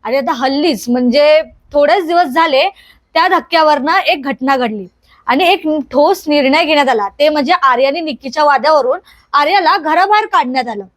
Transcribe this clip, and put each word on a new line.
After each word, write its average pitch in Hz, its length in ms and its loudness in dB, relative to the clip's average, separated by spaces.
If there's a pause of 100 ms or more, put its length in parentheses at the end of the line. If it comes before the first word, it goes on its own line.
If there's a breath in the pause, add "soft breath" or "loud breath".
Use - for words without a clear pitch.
आणि 240 140 -2
आता 277 140 -2
हल्लीच 277 580 -2
म्हणजे 277 520 2 (320)
थोडेच 302 340 2
दिवस 349 160 2
झाले 311 460 0 (440 soft breath)
त्या 330 140 2
धक्क्यावरनं 320 720 0
एक 302 220 -2
घटना 269 360 -2
घडली 214 300 -6 (400 soft breath)
आणि 269 160 0
एक 349 200 0 (280)
ठोस 294 360 0
निर्णय 294 360 2
घेण्यात 294 260 2
आला, 214 180 -2
ते 285 220 0
म्हणजे 302 240 0
आर्या 269 340 0
आणि 311 140 -4
निक्कीच्या 294 420 -6
वादावरून 277 560 0 (340 soft breath)
आर्याला 330 440 2
घराबाहेर 381 480 0
काढण्यात 262 420 -2
आलं. 208 160 -10 (140)